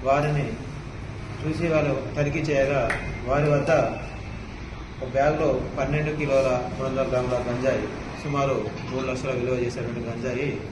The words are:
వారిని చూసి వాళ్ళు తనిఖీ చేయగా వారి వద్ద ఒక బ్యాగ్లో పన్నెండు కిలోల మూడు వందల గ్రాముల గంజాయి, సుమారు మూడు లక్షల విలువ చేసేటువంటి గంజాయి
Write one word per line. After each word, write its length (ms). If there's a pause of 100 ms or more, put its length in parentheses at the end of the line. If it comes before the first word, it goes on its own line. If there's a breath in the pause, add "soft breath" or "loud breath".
వారిని 500 (880)
చూసి 260
వాళ్ళు 480
తనిఖీ 240
చేయగా 500 (360)
వారి 240
వద్ద 220 (1300)
ఒక 80
బ్యాగ్లో 500 (160)
పన్నెండు 340
కిలోల 640
మూడు 160
వందల 200
గ్రాముల 280 (120)
గంజాయి, 380 (360)
సుమారు 420 (240)
మూడు 160
లక్షల 260
విలువ 240
చేసేటువంటి 440
గంజాయి 640 (100)